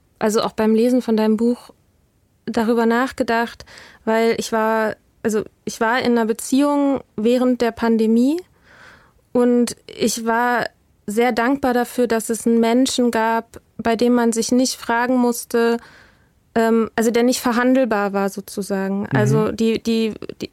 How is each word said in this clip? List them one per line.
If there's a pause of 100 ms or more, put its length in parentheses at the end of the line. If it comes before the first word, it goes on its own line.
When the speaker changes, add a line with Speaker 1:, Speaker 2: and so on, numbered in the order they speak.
(180)
Speaker 1:
also
auch
beim
Lesen
von
deinem
Buch (800)
darüber
nachgedacht, (400)
weil
ich
war, (300)
also (220)
ich
war
in
einer
Beziehung (160)
während
der
Pandemie (960)
und (140)
ich
war (420)
sehr
dankbar
dafür,
dass
es
einen
Menschen
gab, (180)
bei
dem
man
sich
nicht
fragen
musste, (760)
ähm,
also
der
nicht
verhandelbar
war
sozusagen.
Speaker 2:
Mhm.
Speaker 1:
Also
die,
die, (260)
die,